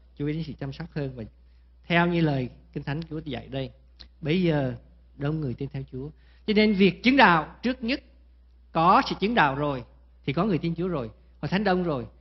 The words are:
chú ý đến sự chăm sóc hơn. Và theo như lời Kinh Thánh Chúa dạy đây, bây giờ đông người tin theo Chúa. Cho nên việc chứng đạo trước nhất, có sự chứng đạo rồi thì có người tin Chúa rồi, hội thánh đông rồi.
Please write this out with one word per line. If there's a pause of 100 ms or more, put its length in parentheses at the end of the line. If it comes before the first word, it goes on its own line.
(160)
chú
ý
đến
sự
chăm
sóc
hơn.
Và (640)
theo
như
lời (240)
Kinh
Thánh (100)
Chúa
dạy
đây, (500)
bây
giờ (420)
đông
người
tin
theo (100)
Chúa. (360)
Cho
nên
việc
chứng
đạo
trước
nhất, (720)
có
sự
chứng
đạo
rồi (420)
thì
có
người
tin
Chúa
rồi, (300)
hội
thánh
đông
rồi. (140)